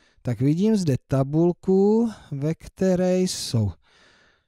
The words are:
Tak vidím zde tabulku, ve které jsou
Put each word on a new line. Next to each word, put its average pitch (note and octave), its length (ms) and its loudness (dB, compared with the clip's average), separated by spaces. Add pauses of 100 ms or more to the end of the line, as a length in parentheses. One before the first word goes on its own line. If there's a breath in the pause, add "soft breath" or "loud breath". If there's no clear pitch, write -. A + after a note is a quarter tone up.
(220 soft breath)
Tak B2 180 -6
vidím F3 360 2
zde D#3+ 200 0 (100)
tabulku, F#3 1040 0 (200 loud breath)
ve D3 240 -4
které F#3 640 -2
jsou A2+ 520 -2 (760 soft breath)